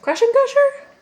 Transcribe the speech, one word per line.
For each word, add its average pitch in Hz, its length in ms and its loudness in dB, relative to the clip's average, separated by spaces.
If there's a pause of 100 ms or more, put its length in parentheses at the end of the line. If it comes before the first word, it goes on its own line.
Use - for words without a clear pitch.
Crush 320 220 -4
and 466 100 0
Gusher? 539 540 0 (140)